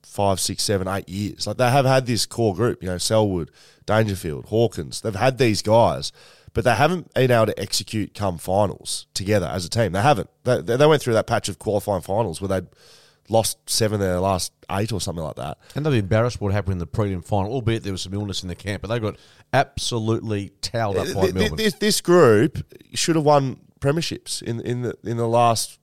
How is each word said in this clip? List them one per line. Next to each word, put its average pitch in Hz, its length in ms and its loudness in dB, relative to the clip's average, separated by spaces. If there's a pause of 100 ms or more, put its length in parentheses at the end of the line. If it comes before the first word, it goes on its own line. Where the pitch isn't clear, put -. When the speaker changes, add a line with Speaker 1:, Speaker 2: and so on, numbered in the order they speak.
Speaker 1:
five, 98 360 0
six, - 240 -4
seven, 95 240 -2
eight 98 220 -6
years. 98 360 -6
Like, 104 120 -6
they 123 120 2
have 135 160 4
had 131 220 4
this 113 180 0
core 110 300 0
group, 110 260 -2
you 92 80 -6
know, 90 80 -4
Selwood, 98 540 0 (340)
Dangerfield, 92 600 0
Hawkins. 101 560 -2
They've 113 140 -4
had 123 220 0
these 113 240 2
guys, 101 500 2 (420)
but 117 100 -2
they 120 120 4
haven't 156 380 0
been 127 180 2
able 113 160 6
to - 120 -4
execute - 560 -4
come 95 240 -2
finals - 760 -2
together 98 340 0
as 85 180 -6
a - 40 -12
team. 110 220 0
They 95 100 -2
haven't. 107 280 2 (140)
They, 117 180 0
they, 120 160 -2
they 147 100 6
went 156 160 4
through 117 100 0
that 104 140 2
patch 117 220 0
of 92 100 -8
qualifying 101 420 -2
finals 98 400 -4
where 98 60 -6
they'd 92 200 -2 (640)
lost 110 260 2 (120)
seven 107 260 0
of 101 120 -2
their 90 120 0
last 95 320 0 (200)
eight 104 200 -2
or 98 80 -4
something 82 240 -6
like 69 120 -8
that. 65 240 -10 (160)
Speaker 2:
And 147 100 -4
they'll 151 80 2
be 117 60 4
embarrassed 110 420 0
what 101 100 -2
happened 98 220 -2
in 90 60 -4
the 82 80 -6
prelim 98 360 -4
final, 104 300 -2
albeit 113 300 -2
there 101 80 -6
was 92 100 -6
some 92 140 -8
illness 101 260 -6
in 92 80 -10
the 85 60 -8
camp, 98 260 -8
but 98 60 -12
they 117 120 -4
got 107 180 -4 (360)
absolutely 110 960 -2 (120)
towed 107 360 -4
up 92 100 -2
by 92 60 -4
Speaker 1:
Th-, 95 80 0
th-, 92 140 2
Speaker 2:
Melbourne. 143 220 0
Speaker 1:
this, 214 180 0
this - 260 0
group 151 560 6 (380)
should 160 200 2
have 160 100 2
won 143 340 4 (200)
premierships - 640 -4
in, 117 200 -6
in 123 200 -4
the, - 220 -6
in 117 140 -4
the 117 100 0
last 117 560 2